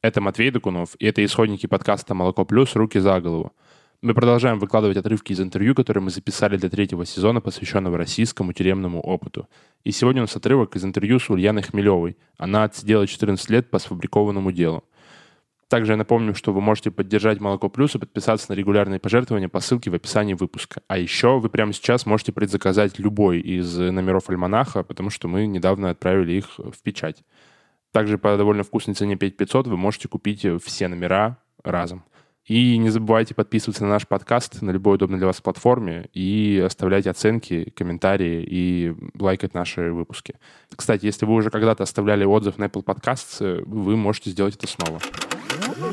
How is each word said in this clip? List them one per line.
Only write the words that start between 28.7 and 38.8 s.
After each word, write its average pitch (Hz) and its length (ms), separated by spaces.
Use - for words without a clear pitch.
цене 101 180
пять 95 220
пятьсот 123 320
вы 104 80
можете 95 320
купить - 360
все - 240
номера 92 500
разом. 87 400
И 120 320
не 113 140
забывайте 110 460
подписываться 107 480
на 101 60
наш 104 180
подкаст - 540
на 98 100
любой 98 240
удобной 95 220
для 95 100
вас 92 120
платформе 95 720
и 101 540
оставлять 95 400
оценки, 92 720
комментарии 87 680
и 87 500